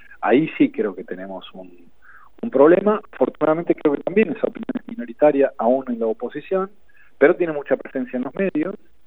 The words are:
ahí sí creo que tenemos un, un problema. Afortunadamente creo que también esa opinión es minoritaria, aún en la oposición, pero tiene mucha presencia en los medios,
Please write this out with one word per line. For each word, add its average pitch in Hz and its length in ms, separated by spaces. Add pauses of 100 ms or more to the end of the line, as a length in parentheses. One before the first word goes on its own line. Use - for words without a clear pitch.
(200)
ahí 135 380
sí 139 140
creo 104 220
que 92 120
tenemos 92 480
un, 92 180 (680)
un 117 80
problema. 180 500 (140)
Afortunadamente 156 640
creo 147 200
que - 80
también 196 280
esa - 160
opinión - 280
es - 140
minoritaria, 131 680
aún 127 300
en 117 120
la 113 80
oposición, 185 600 (480)
pero 170 200
tiene 170 160
mucha 139 240
presencia 127 400
en 123 60
los 135 120
medios, 180 400 (320)